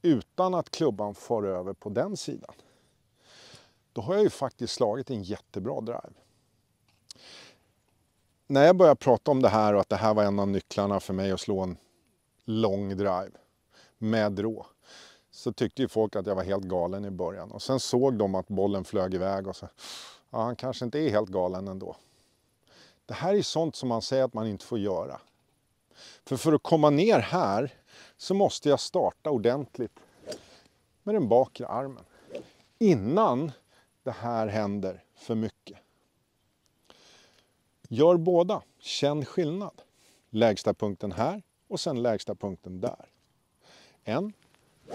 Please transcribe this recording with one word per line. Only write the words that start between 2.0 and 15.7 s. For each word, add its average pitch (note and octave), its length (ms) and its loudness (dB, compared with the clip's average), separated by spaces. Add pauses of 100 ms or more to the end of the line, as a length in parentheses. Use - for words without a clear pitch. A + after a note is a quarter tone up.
sidan, - 360 -12 (1400)
då A#2+ 80 -8
har B2 120 -4
jag G#3 100 4
ju F#3 60 4
faktiskt - 440 -6
slagit A#2+ 360 0
en A2+ 140 -4
jättebra G#2 580 -8
drive. - 320 -10 (2250)
När C#3 180 6
jag F3 100 10
börjar E3+ 200 10
prata C3 360 4
om C3 100 4
det A#2+ 80 6
här G#2+ 240 4
och G2 80 4
att - 80 -2
det G#2+ 60 0
här G#2+ 180 2
var G#2+ 100 4
en G2+ 160 2
av G2 80 0
nycklarna G2 520 -2
för G2 140 -8
mig F#2+ 180 -2
att F#2 80 -4
slå G2 200 -4
en F#2 180 -6 (680)
lång G2+ 540 -2
drive F#2+ 340 -2 (640)
med G#2+ 420 0
rå, A2 260 -4 (640)
så - 220 -8
tyckte - 280 -4